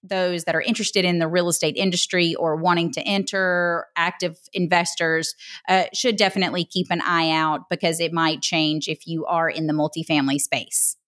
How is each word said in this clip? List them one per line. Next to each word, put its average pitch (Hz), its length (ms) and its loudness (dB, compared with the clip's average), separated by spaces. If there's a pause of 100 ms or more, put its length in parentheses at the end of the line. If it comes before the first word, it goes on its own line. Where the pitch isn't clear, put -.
those 180 380 -2
that 165 100 0
are - 60 2
interested 214 440 0
in 175 140 2
the 165 80 2
real 175 220 2
estate 160 280 0
industry 175 600 0
or 160 180 0
wanting 170 380 2
to - 80 -6
enter, 185 880 0 (100)
active 170 400 -2 (160)
investors, 170 800 0 (320)
uh, 185 260 2
should 233 240 0
definitely 185 480 0
keep 180 260 -4
an 175 100 0
eye 165 300 2
out, 160 380 0
because 170 300 0
it 165 140 0
might 165 300 0
change 156 440 0
if 156 220 -8
you 165 180 -4
are 165 220 2
in 160 180 -2
the 151 60 0
multifamily 151 680 0
space. - 580 -2 (120)